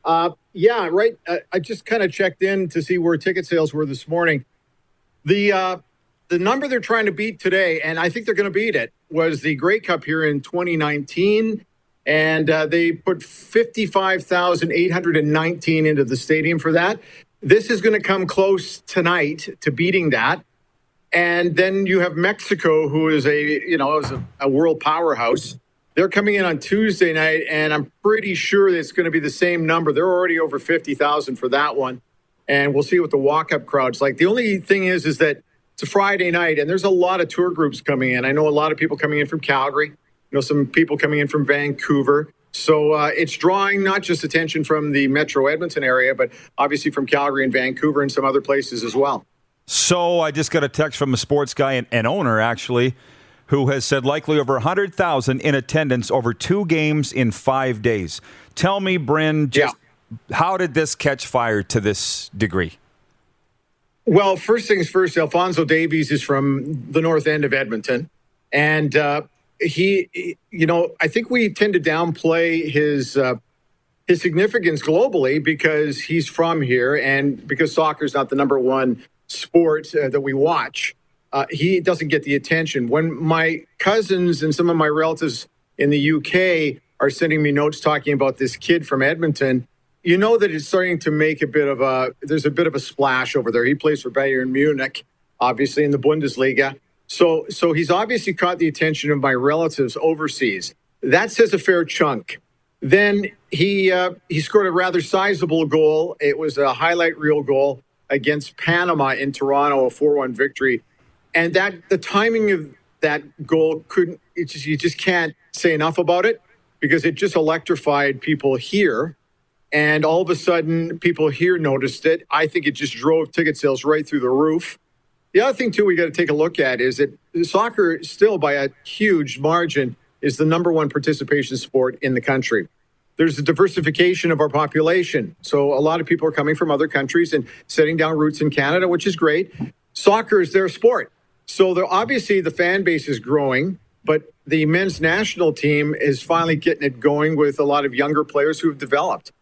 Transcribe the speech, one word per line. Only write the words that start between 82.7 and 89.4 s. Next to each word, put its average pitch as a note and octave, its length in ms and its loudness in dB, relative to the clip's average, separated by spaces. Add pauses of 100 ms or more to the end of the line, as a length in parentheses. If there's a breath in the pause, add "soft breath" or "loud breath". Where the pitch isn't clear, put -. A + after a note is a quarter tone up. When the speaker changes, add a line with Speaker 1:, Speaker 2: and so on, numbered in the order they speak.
Speaker 1:
When D#3 260 0
my D#3+ 460 0 (180)
cousins F#3 640 0
and D#3 100 0
some E3+ 160 2
of E3+ 80 2
my D#3 120 2
relatives D#3 580 -2 (320)
in C#3+ 120 2
the D3 100 2
U D3+ 200 2
K E3 600 0 (180)
are C#3 120 2
sending D#3 300 0
me D3 120 2
notes D3 260 0
talking D3 340 0
about C#3 260 0
this B2+ 180 -4
kid E3+ 320 0
from C3+ 140 0
Edmonton, C#3 640 0 (340)